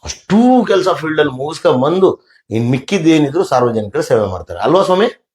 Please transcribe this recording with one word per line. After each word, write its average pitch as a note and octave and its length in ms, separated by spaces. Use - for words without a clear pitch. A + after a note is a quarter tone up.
ಅಷ್ಟೂ A#3+ 600
ಕೆಲಸ F#3 240
ಫೀಲ್ಡ್ D#3 300
ಅಲ್ಲಿ D3 140
ಮುಗಿಸ್ಕೊಂಡ್ C#3+ 480
ಬಂದು F3 380
ಇನ್ A#2 200
ಮಿಕ್ಕಿದ್ದೇನಿದ್ರು D#3 720
ಸಾರ್ವಜನಿಕರ A#2 580
ಸೇವೆ A2 260
ಮಾಡ್ತಾರೆ F2 320
ಅಲ್ವಾ D3+ 240
ಸ್ವಾಮಿ? F#3 520